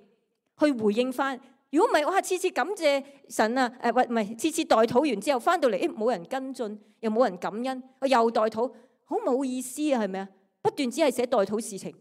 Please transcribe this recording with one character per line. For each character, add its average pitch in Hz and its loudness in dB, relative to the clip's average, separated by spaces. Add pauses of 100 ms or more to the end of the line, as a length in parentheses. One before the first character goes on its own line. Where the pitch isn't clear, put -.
(600)
去 302 4
回 214 2
應 247 0
返。 269 -4 (320)
如 302 4
果 494 4
唔 466 2
係， 302 2
哇， 370 2
次 370 -4
次 359 -2
感 262 -2
謝 320 0 (240)
神 233 0
啊， 254 0
誒， 240 0
喂， 247 4
唔 240 -2
係， 226 -4
次 311 -2
次 311 -4
代 - 4
禱 247 4 (100)
完 196 -2
之 294 0
後， 247 0
返 349 2
到 277 2
嚟， 190 -2
誒， 311 -2
冇 220 -2
人 180 -4
跟 262 -8
進， 214 -8 (200)
又 220 -2
冇 220 2
人 277 0
感 180 -6
恩， 254 -6 (240)
又 233 4
代 226 2
禱， 220 -2 (320)
好 - -8
冇 285 0
意 254 -4
思 254 -10 (120)
啊， 226 2
係 202 -2
咪 185 -6
啊？ 196 -10 (320)
不 - 0
斷 277 -2
只 233 -2
係 302 6
寫 247 0
代 247 2
禱 202 0
事 226 -10
情， 180 -12